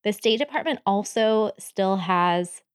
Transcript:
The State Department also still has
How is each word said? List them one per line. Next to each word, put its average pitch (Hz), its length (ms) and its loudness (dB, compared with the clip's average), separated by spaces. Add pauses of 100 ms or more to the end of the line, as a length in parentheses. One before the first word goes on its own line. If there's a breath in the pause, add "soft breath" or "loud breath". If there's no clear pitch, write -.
The 208 100 0
State 220 260 0
Department 302 460 -4
also 214 720 0
still 196 380 -2
has 175 640 0 (120)